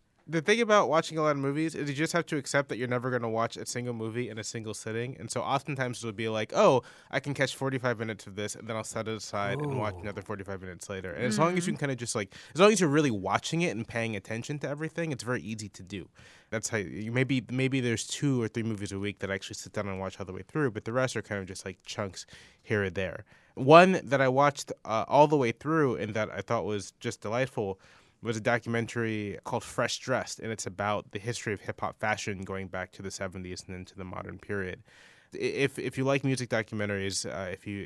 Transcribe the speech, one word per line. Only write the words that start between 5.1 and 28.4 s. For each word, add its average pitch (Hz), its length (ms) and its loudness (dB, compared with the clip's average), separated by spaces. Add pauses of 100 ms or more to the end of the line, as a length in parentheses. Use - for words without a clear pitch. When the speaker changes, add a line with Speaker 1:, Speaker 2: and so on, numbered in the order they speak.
Speaker 1:
And 107 100 -10
so - 140 -2
oftentimes 127 560 -2
it'll 113 140 -8
be 113 160 -4
like, 110 260 -2
"Oh, 160 300 8 (260)
I - 80 0
can 143 160 -4
catch 135 220 0
forty-five 127 420 -2
minutes 110 300 -6
of 95 80 -12
this, 104 180 -4
and 110 140 -16
then 110 80 -4
I'll 110 80 -4
set 110 240 -6
it 110 80 -4
aside 101 420 -4
and 143 220 -4
watch 104 160 -4
Speaker 2:
Ooh. 87 60 -12
Speaker 1:
another 101 200 -8
forty-five 98 380 -8
minutes 92 280 -14
later." 92 220 -6
And 85 140 -4
as - 160 2
long 180 180 4
as 175 80 0
you 170 60 0
Speaker 3:
Mm-hmm. 143 60 -4
Speaker 1:
can 143 100 -2
kinda 131 80 -2
just, 120 180 -6
like, 107 180 -2 (220)
as 147 60 4
long 208 100 10
as 208 100 4
you're 170 80 6
really 143 220 6
watching 107 520 0
it 147 120 0
and 113 120 -4
paying 113 280 -2
attention 117 460 -6
to 143 80 -6
everything, 156 420 -6
it's 131 140 -6
very 120 180 -2
easy 107 280 -8
to - 120 -18
do. 90 260 -10 (420)
That's 110 180 -4
how 113 100 0
you, 95 320 -6
maybe, 127 400 2
maybe 131 300 0
there's 120 260 0
two 135 340 2
or 110 60 0
three 113 160 -2
movies 104 300 -2
a 98 80 -4
week 101 200 -4
that 95 100 -4
I 98 40 0
actually 98 200 -8
sit - 180 -12
down 101 160 -4
and 95 100 -6
watch 95 220 -6
all 92 60 -8
the 92 80 -10
way 92 80 -10
through, 147 280 0
but 101 140 -8
the 113 80 -4
rest 127 240 0
are 107 60 -4
kind 101 180 -4
of 92 60 -8
just, 90 180 -12
like, 95 200 -10
chunks - 420 -6 (360)
here 104 220 2
and 90 100 -2
there. 92 300 -4 (300)
One 170 500 10
that 131 160 4
I 131 80 6
watched, 139 420 2 (140)
uh, 110 240 0
all 147 180 8
the 151 100 4
way 123 140 4
through 147 460 2
and 101 180 -4
that 107 160 0
I 98 120 -6
thought 113 220 0
was 101 360 -4
just - 220 -6
delightful 110 580 -2 (420)
was 110 140 -2
a 107 40 -4